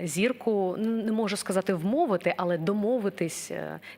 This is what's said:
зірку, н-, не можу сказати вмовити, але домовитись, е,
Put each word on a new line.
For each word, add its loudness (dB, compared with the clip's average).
зірку, 0
н-, 0
не 0
можу 0
сказати 0
вмовити, 2
але 0
домовитись, 0
е, -6